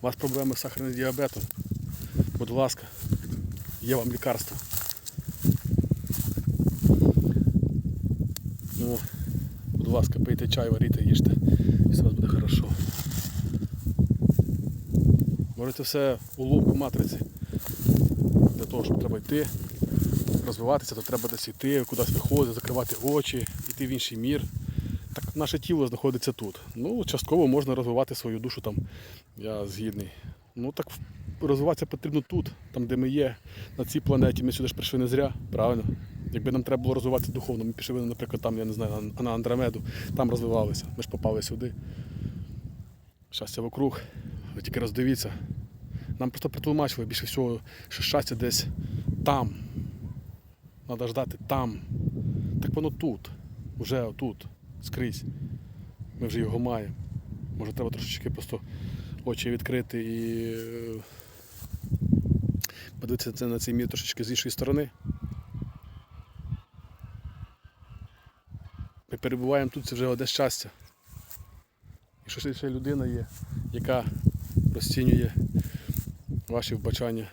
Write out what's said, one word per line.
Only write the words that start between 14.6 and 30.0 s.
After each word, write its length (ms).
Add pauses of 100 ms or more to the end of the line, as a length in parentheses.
Можете 260
все 340 (200)
уловку 380
матриці. 440 (1400)
Для 80
того, 200
щоб 140
треба 200
йти, 280 (1000)
розвиватися, 480
то 80
треба 260
десь 200
йти, 360
кудись 260
виходити, 420
закривати 500
очі, 440 (240)
йти 160
в 40
інший 280
мір. 240 (720)
Так 240
наше 220
тіло 280
знаходиться 460
тут. 280 (140)
Ну, 300
частково 420
можна 280
розвивати 400
свою 240
душу 220
там, 160 (600)
я 300
згідний. 440 (460)